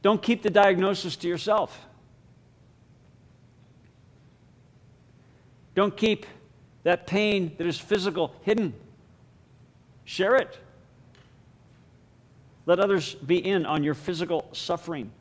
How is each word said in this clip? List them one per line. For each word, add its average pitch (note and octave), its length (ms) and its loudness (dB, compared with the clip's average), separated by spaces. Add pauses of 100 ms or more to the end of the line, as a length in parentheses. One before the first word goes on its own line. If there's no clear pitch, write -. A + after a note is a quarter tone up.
Don't G3+ 180 4
keep A3+ 220 0
the G#3 80 0
diagnosis F#3 640 4
to - 140 -6
yourself. F#3+ 580 -2 (4000)
Don't G3 200 2
keep G#3+ 300 0 (560)
that F3 240 0
pain G3 500 0
that E3+ 120 -4
is D#3 100 -4
physical F3+ 640 -2
hidden. G#3 320 0 (1300)
Share G3 300 0
it. - 240 0 (2000)
Let F3 140 4
others G3 340 0
be D3+ 220 0
in F#3 280 0
on D3+ 200 -2
your D3+ 100 0
physical E3+ 580 -4
suffering. D#3+ 680 -8